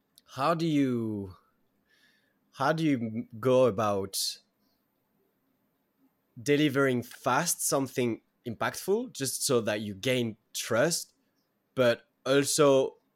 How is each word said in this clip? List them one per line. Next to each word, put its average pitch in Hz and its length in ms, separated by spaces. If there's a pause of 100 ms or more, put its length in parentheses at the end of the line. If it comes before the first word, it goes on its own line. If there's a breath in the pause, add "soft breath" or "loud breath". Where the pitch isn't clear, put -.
(260)
how 151 300
do 165 100
you, 117 680 (1200 soft breath)
how 143 200
do 160 100
you 143 140
m-, 113 300 (120)
go 127 260
about 101 540 (2250)
delivering 139 640
fast - 640
something 127 560 (260)
impactful 175 640
just - 320
so 123 160
that 107 200
you 104 120
gain 117 440 (180)
trust, 139 580 (640)
but 120 260 (240)
also 139 680 (200)